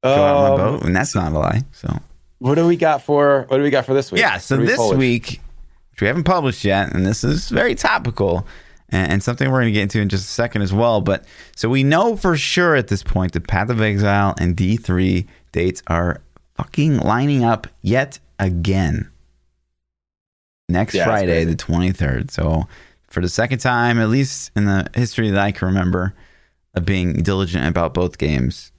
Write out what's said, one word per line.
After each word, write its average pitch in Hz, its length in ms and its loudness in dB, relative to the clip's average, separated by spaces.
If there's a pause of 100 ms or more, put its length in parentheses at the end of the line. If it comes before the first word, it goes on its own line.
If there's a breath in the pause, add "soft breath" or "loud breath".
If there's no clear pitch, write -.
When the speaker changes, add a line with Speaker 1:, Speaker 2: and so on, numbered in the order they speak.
Speaker 1:
Go 131 80 2
out 143 240 4
on 143 80 4 (140)
my 95 60 2
Speaker 2:
Um, 110 160 2
Speaker 1:
boat, - 60 -8
and 90 100 2
that's - 200 0
not 85 160 -2
a 78 80 0
lie, 104 320 0
so. - 260 -6 (420)
Speaker 2:
What 131 160 2
do 170 120 4
we 175 80 4
got 156 260 0
for, 143 460 2
what 131 100 2
do 143 60 2
we 147 80 2
got 131 140 2
for 131 80 0
this 135 180 0
week? - 100 0
Speaker 1:
Yeah, 131 160 2
so - 180 -2
Speaker 2:
What 127 40 0
do - 60 2
we - 20 2
Speaker 1:
this 226 100 0
Speaker 2:
publish? 113 220 2
Speaker 1:
week, 120 420 -2 (500)
which - 100 -8
we 101 60 2
haven't 143 180 0
published 160 400 0
yet, 98 280 2
and 92 120 0
this - 180 -2
is 151 260 -2
very 240 240 0
topical, 98 720 -2 (440 loud breath)
and, 92 240 0
and 98 100 0
something 123 260 -2
we're 131 120 2
gonna 113 100 2
get 104 120 2
into 101 180 -2
in 101 80 0
just 92 160 -2
a - 60 -12
second 117 300 -2
as 95 120 -2
well. 110 280 2
But, 95 220 -2 (320 loud breath)
so 110 140 -2
we 135 140 2
know 185 340 2
for 180 180 2
sure 165 400 0
at 127 140 -2
this 101 120 -2
point 92 300 -2
that - 160 -6
Path 98 220 -2
of 113 120 0
Exile 101 560 2
and 87 180 0
D 95 220 0
three 92 480 0 (280 soft breath)
dates 90 340 -2
are 85 340 -2 (340)
fucking 147 440 0
lining 127 460 0
up 113 200 0 (160)
yet 135 380 -2 (180)
again. 92 720 -2 (1600)
Next 90 260 -2
Speaker 2:
Yeah, 98 120 0
that's 110 60 2
Speaker 1:
Friday, 98 200 0 (140)
Speaker 2:
crazy. 82 60 -2
Speaker 1:
the 80 40 0
twenty-third. 85 760 -2
So 80 360 -2 (400 soft breath)
for - 140 -4
the 90 80 -2
second 120 300 -2
time, 120 400 2
at 110 100 2
least 135 460 -2
in 104 100 2
the 98 300 0
history 117 340 -2
that 98 100 2
I 101 120 0
can 95 160 -4
remember, 92 460 0 (600 soft breath)
of 85 120 -2
being 90 280 0
diligent 85 540 -2
about 85 260 -2
both 90 240 -2
games 65 600 -2